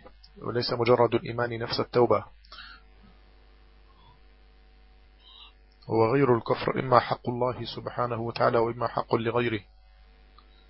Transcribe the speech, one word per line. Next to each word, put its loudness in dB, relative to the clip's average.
وليس -4
مجرد 4
الإيمان -4
نفس -6
التوبة. 2
وغير 4
الكفر -2
إما 4
حق -4
الله -4
سبحانه -6
وتعالى، 0
وإما 0
حق -2
لغيره، 0